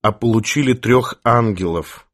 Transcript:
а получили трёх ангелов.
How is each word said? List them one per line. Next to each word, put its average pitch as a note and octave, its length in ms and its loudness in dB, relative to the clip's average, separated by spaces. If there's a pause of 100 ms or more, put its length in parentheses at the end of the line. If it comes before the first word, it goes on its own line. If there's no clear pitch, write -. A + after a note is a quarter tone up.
а G#2+ 120 0
получили A#2 600 0
трёх B2 500 0
ангелов. F#2+ 880 -2